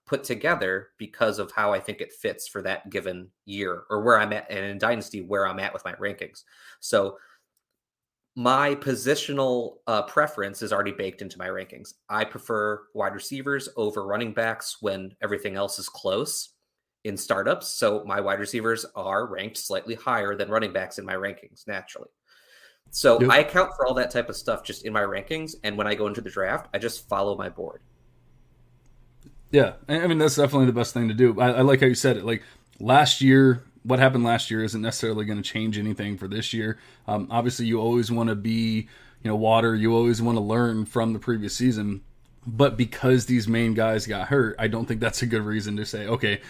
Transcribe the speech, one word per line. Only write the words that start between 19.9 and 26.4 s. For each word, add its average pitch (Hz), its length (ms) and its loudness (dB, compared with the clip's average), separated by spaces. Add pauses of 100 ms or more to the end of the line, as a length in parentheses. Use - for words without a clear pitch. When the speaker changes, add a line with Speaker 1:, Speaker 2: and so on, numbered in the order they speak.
Speaker 1:
higher 104 400 -2
than 101 140 -4
running 107 220 0
backs 92 280 -6
in 98 60 -10
my 95 100 -6
rankings, - 520 -10
naturally. - 420 -12 (800)
So 117 280 6
Speaker 2:
Yep. 123 100 6
Speaker 1:
I 131 100 8
account 180 360 2
for 135 100 -2
all 127 100 0
that 127 140 0
type 117 200 -2
of 104 60 -10
stuff - 280 -4
just - 220 -12
in 107 80 -6
my 107 80 2
rankings, 123 640 -6
and 104 140 -4
when 104 100 -2
I 104 80 -2
go 104 120 -2
into 104 140 -8
the 104 80 -12
draft, 98 440 -4